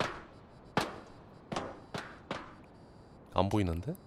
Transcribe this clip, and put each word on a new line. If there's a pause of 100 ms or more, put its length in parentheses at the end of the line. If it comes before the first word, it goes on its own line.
(3250)
안
보이는데? (120)